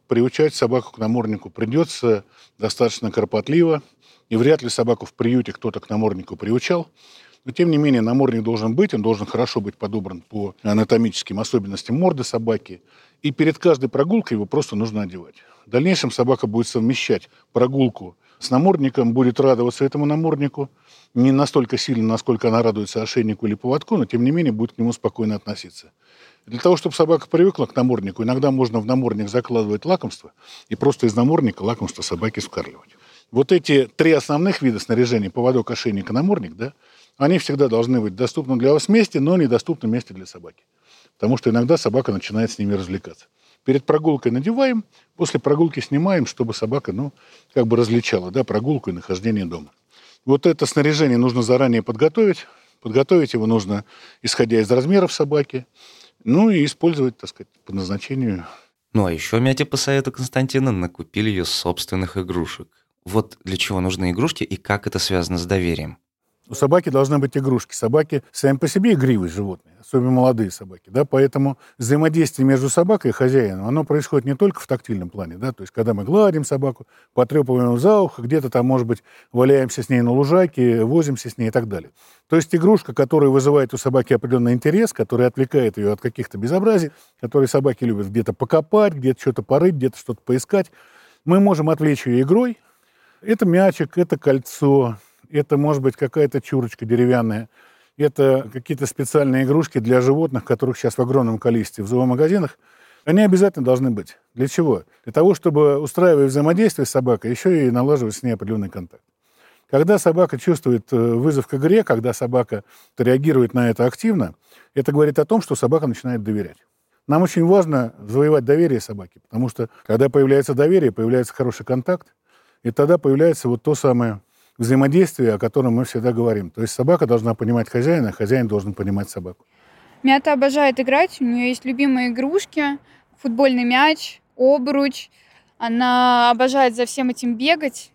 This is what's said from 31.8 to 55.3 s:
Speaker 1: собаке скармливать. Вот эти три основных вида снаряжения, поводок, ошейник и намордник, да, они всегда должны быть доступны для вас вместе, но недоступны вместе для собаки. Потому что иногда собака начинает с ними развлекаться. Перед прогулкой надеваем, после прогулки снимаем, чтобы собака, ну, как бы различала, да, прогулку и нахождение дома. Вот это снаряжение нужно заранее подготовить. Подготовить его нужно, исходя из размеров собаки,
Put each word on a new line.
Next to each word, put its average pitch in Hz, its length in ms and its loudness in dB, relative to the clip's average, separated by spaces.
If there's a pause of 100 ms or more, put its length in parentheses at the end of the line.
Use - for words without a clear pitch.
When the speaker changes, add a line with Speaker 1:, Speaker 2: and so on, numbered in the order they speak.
Speaker 1:
собаке 104 400 -6
скармливать. - 480 -12 (420)
Вот 135 200 2
эти 143 440 2
три 160 160 4
основных 156 500 0
вида 117 180 0
снаряжения, 117 500 -2
поводок, 123 400 0
ошейник 104 400 -6
и 107 40 -4
намордник, 127 420 -2
да, 120 180 -10 (440)
они 160 200 2
всегда 143 300 0
должны 117 320 0
быть 101 160 -6
доступны 127 420 -4
для 131 140 2
вас 151 160 0
вместе, 202 320 2
но 160 160 2
недоступны 131 520 0
вместе 113 260 -4
для 92 120 -18
собаки. - 380 -20 (540)
Потому 117 200 0
что 123 120 0
иногда 120 260 2
собака 110 360 -2
начинает 107 380 -4
с - 80 -14
ними 101 160 -2
развлекаться. 95 520 -8 (380)
Перед 135 200 0
прогулкой 151 480 0
надеваем, 226 520 -2 (320)
после 156 240 -4
прогулки 147 400 0
снимаем, 156 460 0
чтобы 113 280 -6
собака, 113 380 -6
ну, 131 200 -8 (420)
как 120 120 2
бы 113 100 2
различала, 110 540 0
да, 120 140 -2
прогулку 120 460 -4
и 90 40 -8
нахождение 98 520 -4
дома. 80 260 -12 (520)
Вот 135 220 2
это 151 200 2
снаряжение 147 520 0
нужно 123 240 0
заранее 123 400 2
подготовить. 156 640 0 (360)
Подготовить 135 520 2
его 110 120 -2
нужно, 104 380 -2 (380)
исходя 113 380 0
из 107 100 -2
размеров 165 420 2
собаки, 143 540 -4 (580)